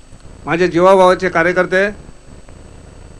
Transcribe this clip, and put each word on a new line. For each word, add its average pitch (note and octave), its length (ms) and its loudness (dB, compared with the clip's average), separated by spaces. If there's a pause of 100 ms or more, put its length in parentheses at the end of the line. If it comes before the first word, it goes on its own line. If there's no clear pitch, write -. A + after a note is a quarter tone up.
(460)
माझे E3+ 220 -2
जीवाभावाचे F#3 640 2
कार्यकर्ते, F3+ 600 -2 (1300)